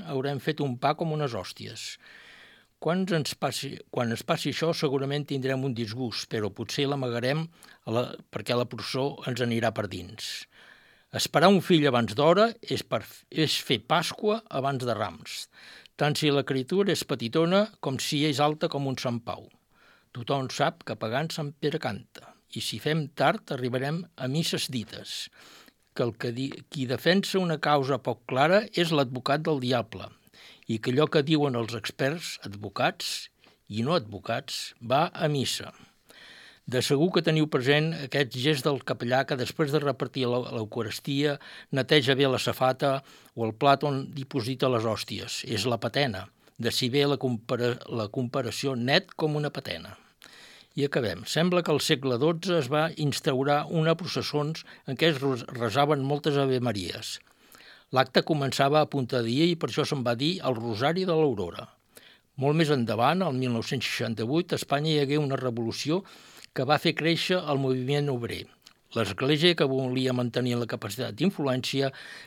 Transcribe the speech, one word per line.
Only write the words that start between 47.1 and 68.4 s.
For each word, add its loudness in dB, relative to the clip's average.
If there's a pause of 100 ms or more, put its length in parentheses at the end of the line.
la 2
compara-, 0 (140)
la -2
comparació -4
net 0
com 0
una -4
patena. -10 (760)
I 0
acabem. -2
Sembla 2
que -2
al 4
segle 2
dotze 0
es 0
va 2 (100)
instaurar 2 (100)
una 4
processons -2 (260)
en -4
què 6
es -4
res-, 0 (100)
resaven 2
moltes 0
Ave 2
Maries. -4 (760)
L'acte 4
començava 4
a 2
punta 0
de 0
dia 4
i 4
per -2
això 0
se'n -2
va 0
dir 0
el 0
Rosari 0
de 2
l'Aurora. 0 (720)
Molt 4
més 4
endavant, 2
el 0
mil 0
nou-cents -2
seixanta-vuit, -2
a 0
Espanya 0
hi 4
hagué 2
una 0
revolució -2 (540)
que -2
va 4
fer 2
créixer 2
el 0
moviment 0
obrer. -4 (560)